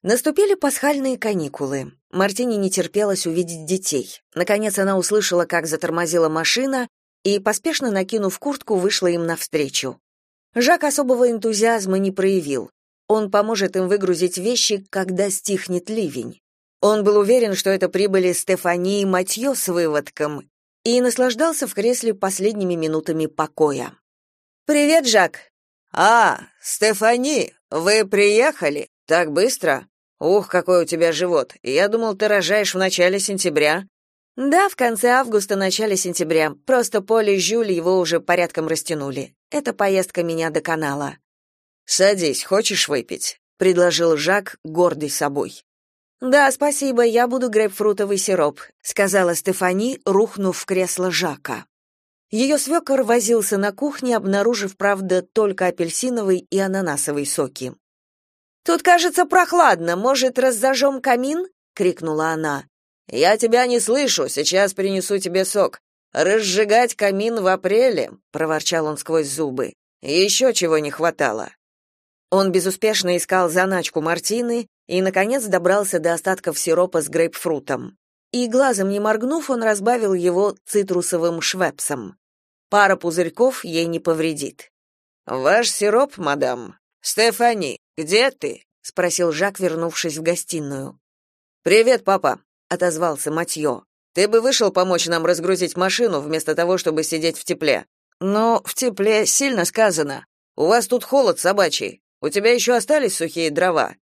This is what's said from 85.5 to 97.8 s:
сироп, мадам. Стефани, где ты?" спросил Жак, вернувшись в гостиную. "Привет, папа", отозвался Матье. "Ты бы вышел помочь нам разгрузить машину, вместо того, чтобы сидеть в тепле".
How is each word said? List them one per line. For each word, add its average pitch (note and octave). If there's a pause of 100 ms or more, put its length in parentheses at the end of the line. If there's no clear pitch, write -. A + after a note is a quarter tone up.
сироп, A3+
мадам. C#3 (220)
Стефани, A3 (160)
где G3
ты?" - (180)
спросил F3
Жак, F#3+
вернувшись E3
в D#3+
гостиную. D3+ (640)
"Привет, A3+
папа", F#3+ (280)
отозвался E3
Матье. D3+ (280)
"Ты G3
бы A3+
вышел A#3
помочь F#3
нам E3
разгрузить F3
машину, F#3+
вместо D#3
того, F3
чтобы D#3+
сидеть D#3+
в -
тепле". D3 (340)